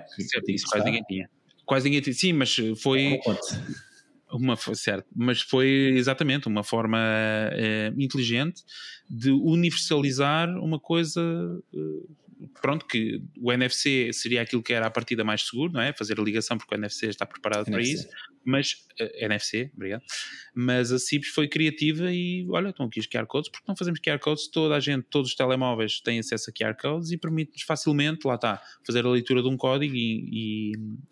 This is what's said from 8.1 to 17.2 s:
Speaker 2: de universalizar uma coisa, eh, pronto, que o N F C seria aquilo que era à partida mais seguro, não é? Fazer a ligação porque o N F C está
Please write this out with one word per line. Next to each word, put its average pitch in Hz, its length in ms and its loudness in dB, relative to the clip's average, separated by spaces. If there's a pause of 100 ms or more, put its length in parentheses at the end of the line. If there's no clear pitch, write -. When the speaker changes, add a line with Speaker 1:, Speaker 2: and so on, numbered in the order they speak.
Speaker 2:
de 123 240 2
universalizar 156 1200 2
uma 160 220 -2
coisa, 165 420 0 (540)
eh, 156 720 -10 (160)
pronto, 147 240 0
que 110 340 -2 (200)
o 120 120 2
N 127 120 4
F 123 100 0
C 127 380 2
seria 117 300 0
aquilo 113 200 0
que - 100 -2
era 113 140 2
à 113 40 0
partida 117 340 -2
mais 107 180 0
seguro, 151 300 -2
não 135 80 -2
é? 135 120 0
Fazer 107 280 -4
a - 20 2
ligação 107 340 0
porque - 160 -6
o 107 60 -2
N 104 80 -4
F - 80 -8
C 113 140 -4
está - 180 -4